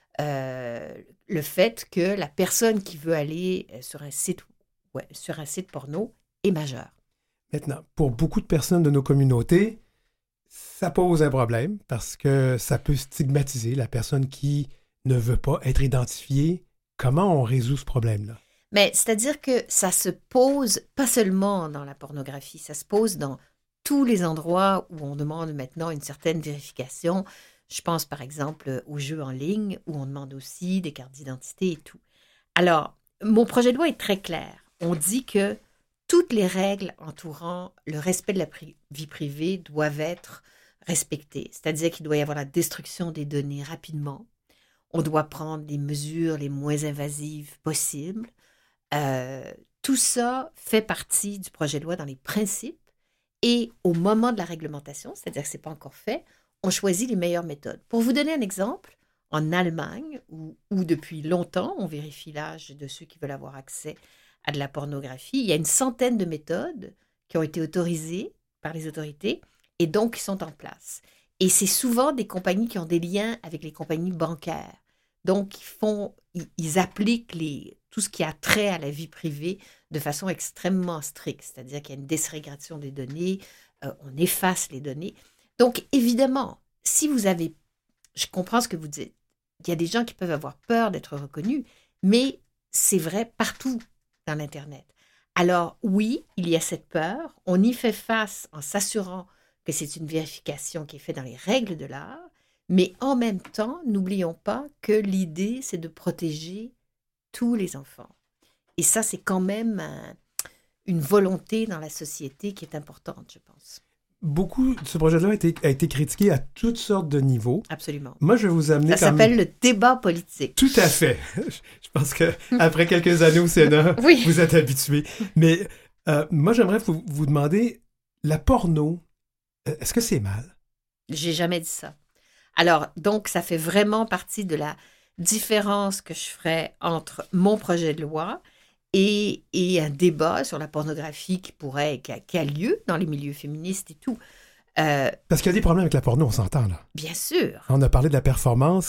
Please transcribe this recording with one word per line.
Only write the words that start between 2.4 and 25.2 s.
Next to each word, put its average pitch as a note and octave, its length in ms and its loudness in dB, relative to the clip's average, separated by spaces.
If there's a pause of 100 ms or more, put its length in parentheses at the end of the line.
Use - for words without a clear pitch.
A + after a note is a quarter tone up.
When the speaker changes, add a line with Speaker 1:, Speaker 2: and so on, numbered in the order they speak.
Speaker 1:
qui - 140 -14
veut D#3+ 180 -2
aller, E3 580 -4
euh, A#2+ 80 -16
sur D3 220 -16
un C#3+ 80 -14
site, - 340 -6 (480)
ouais, - 200 -10
sur D#3 260 -12
un D3+ 80 -12
site - 240 -8
porno D3 440 -8 (280)
est G3+ 80 4
majeure. D3 400 -4 (600)
Speaker 2:
Maintenant, D3 320 -6 (100)
pour C#3+ 160 2
beaucoup E3 300 0
de - 60 -2
personnes E3+ 360 2
de D3+ 80 6
nos C#3 120 4
communautés, C#3 800 4 (680)
ça - 420 -8
pose F3 320 6
un D3 80 6
problème B2+ 480 0 (100)
parce - 280 -6
que C3+ 420 4
ça B2+ 200 0
peut C#3+ 180 2
stigmatiser C3 760 0
la B2 140 -2
personne C3 400 0
qui C#3+ 400 -2 (360)
ne B2+ 120 4
veut A#2 200 2
pas C#3+ 260 0
être C3 200 4
identifiée. C3+ 840 0 (320)
Comment E3 380 4
on C3+ 80 4
résout B2 340 2
ce - 80 -8
problème-là ? A2 540 -2 (340)
Speaker 1:
Mais G3+ 220 6
c'est-à-dire A#3 460 0
que B3 280 0
ça - 240 2
se - 160 0
pose C4 720 2 (140)
pas C4+ 120 0
seulement F#3+ 640 2
dans C#3+ 160 -10
la C#3 100 -14
pornographie, C#3+ 640 -12
ça D3+ 160 -14
se - 100 -12
pose G#3 340 0
dans C#3 200 -6 (460)
tous C#4 200 2
les G#3+ 200 4
endroits F3 680 2
où E3+ 140 -14
on C#3+ 120 -8
demande D3+ 360 -6